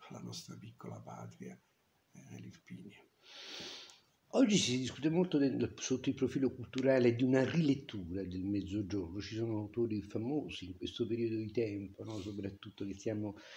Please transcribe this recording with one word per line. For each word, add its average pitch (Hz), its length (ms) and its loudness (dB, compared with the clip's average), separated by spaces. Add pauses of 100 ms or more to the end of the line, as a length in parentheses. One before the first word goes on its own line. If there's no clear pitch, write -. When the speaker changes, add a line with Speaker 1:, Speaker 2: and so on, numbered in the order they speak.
Speaker 1:
alla - 100 -12
nostra 117 380 -12
piccola 113 440 -14
patria, 117 580 -14 (520)
eh, 120 280 -16
l'Irpinia. - 600 -16 (1300)
Speaker 2:
Oggi 214 240 8
si 123 200 4
discute 131 320 0
molto 170 300 4
del, 120 380 2
sotto - 320 -2
il 127 40 4
profilo 127 400 2
culturale 123 640 4
di 123 80 2
una 131 260 6
rilettura 113 760 2
del 90 220 -4
Mezzogiorno. 98 720 -2
Ci 101 160 -8
sono 113 220 -2
autori 107 460 -2
famosi 117 640 -4
in 87 100 -10
questo - 300 -4
periodo 113 280 0
di 110 160 -4
tempo, 101 520 -2
no? 107 160 -8
Soprattutto 101 640 -8
che 98 80 -6
stiamo 107 440 -4 (200)